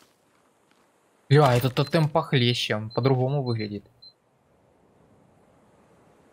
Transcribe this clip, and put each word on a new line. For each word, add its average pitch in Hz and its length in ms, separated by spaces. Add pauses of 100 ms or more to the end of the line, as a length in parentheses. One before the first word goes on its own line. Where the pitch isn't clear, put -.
(1300)
Бля, 139 260
этот 123 200
тотем 151 340
похлеще, 120 680
он 110 140
по-другому 131 520
выглядит. 107 420 (2500)